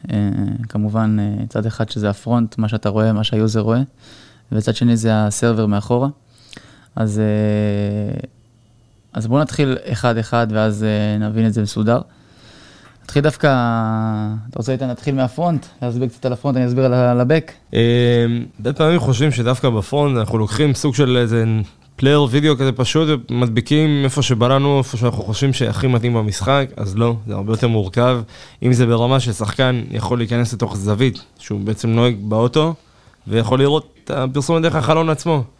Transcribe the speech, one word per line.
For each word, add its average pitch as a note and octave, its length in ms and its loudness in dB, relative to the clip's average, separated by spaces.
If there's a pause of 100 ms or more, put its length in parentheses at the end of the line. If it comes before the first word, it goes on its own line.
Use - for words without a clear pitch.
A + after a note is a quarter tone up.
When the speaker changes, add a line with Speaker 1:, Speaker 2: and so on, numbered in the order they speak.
(120)
Speaker 1:
אה, A2+ 40 -2 (520)
כמובן, G#2+ 520 -2
אה, G#2 280 -4
צד A2 180 -4
אחד A2 240 -6
שזה G#2 200 -2
הפרונט, A#2 480 -2
מה A2 100 0
שאתה G#2+ 200 -2
רואה, A2 240 2
מה G#2+ 120 0
שהיוזר A2 360 0
רואה, A2+ 200 0 (720)
וצד G#2+ 240 -2
שני A#2+ 200 2
זה A2 160 0
הסרבר A2 540 2
מאחורה. A#2 420 0 (880)
אז, G#2+ 220 -2
אה, G#2 1080 0 (840)
אז A2 140 -6
בואו B2+ 140 2
נתחיל C#3 440 0
אחד-אחד, A#2 680 0
ואז, G#2+ 340 0
אה, G#2+ 440 0
נבין A2+ 180 0
את G#2+ 60 2
זה G#2+ 100 0
מסודר. G#2+ 380 0 (1040)
נתחיל - 180 -2
דווקא, D3+ 240 0 (1040)
אתה - 80 -10
רוצה, A#2+ 140 -4
איתן, B2+ 180 -4
נתחיל C3+ 240 -4
מהפרונט, C#3 520 -2 (160)
להסביר B2 260 -2
קצת - 180 -8
על B2+ 60 0
הפרונט, B2+ 240 -2
אני B2+ 100 0
אסביר B2 180 0
על B2 100 2
ה-, B2 160 4
על B2 100 2
הבק. D#3 320 2 (220)
Speaker 2:
אה, A2+ 60 2 (800)
הרבה A#2+ 140 -4
פעמים D#3+ 280 2
חושבים C3 300 2
שדווקא B2 400 0
בפרונט C3+ 480 0
אנחנו A2 200 0
לוקחים C3 360 2
סוג C#3+ 200 -2
של B2+ 220 2
איזה A#2 280 2 (520)
פלייר C#3+ 340 4
וידאו D3 260 2
כזה C3 160 0
פשוט, D3+ 360 0 (220)
ומדביקים C#3 760 2
איפה C3+ 180 0
שבא A#2+ 260 2
לנו, C#3 300 2
איפה C3 180 -2
שאנחנו A#2 260 -2
חושבים A2+ 300 -2
שהכי C3 340 -2
מתאים A#2+ 280 2
במשחק, A#2 520 0 (100)
אז G2+ 200 -4
לא, A#2 200 2 (100)
זה G2+ 80 -8
הרבה G2+ 180 -2
יותר A#2+ 160 0
מורכב. A#2 520 0 (420)
אם B2+ 100 4
זה A#2+ 140 4
ברמה A#2+ 340 2
ששחקן A#2+ 680 -2
יכול A2 280 -2
להיכנס A#2 340 -2
לתוך G#2 240 -4
זווית, G#2 420 0 (200)
שהוא G#2 220 -8
בעצם G#2+ 280 -4
נוהג A#2 320 2
באוטו, B2 540 0 (520)
ויכול A2+ 320 0
לראות C#3+ 360 0 (100)
את - 60 -14
הפרסומת C#3+ 520 -2
דרך D#3+ 120 0
החלון D#3 360 0
עצמו. D#3 340 0 (160)